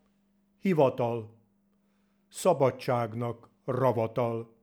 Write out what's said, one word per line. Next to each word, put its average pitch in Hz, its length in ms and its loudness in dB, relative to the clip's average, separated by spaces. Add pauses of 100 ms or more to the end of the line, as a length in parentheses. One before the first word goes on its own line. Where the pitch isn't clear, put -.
(600)
hivatal, 123 760 0 (920)
szabadságnak 120 1200 -2 (160)
ravatal. 117 960 -2